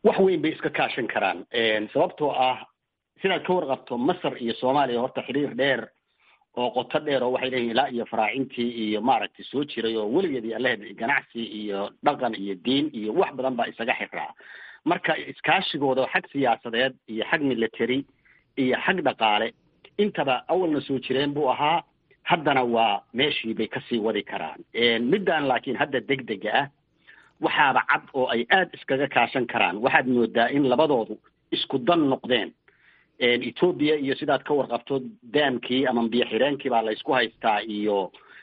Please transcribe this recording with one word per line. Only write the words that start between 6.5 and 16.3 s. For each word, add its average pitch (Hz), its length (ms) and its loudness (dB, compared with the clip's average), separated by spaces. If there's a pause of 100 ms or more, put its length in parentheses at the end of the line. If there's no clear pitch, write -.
oo 123 140 0
qoto 123 280 -2
dheer 143 240 0
oo 123 80 2
waxay 127 180 -2
leeyihiin 120 220 -2
ilaa 117 180 2
iyo 117 160 -4
faraacintii 120 640 -2 (120)
iyo 107 200 0
maaragtay 110 440 0
soo 143 180 -2
jiray 113 340 -4
oo 107 160 -2
weligeed 143 320 0
iyo 113 120 -6
allaheed 123 260 -2 (140)
ganacsi 135 440 -2 (180)
iyo 101 300 -4 (140)
dhaqan 139 320 0
iyo 98 200 -6
diin 135 380 -2
iyo 107 200 -6
wax - 220 0
badan 127 200 -2
baa 117 120 -2
isaga 117 260 -4
xirraa. 85 380 -8 (540)
Marka 165 320 0
iskaashigooda 135 880 0
xag 185 220 -2
siyaasadeed 123 640 0 (140)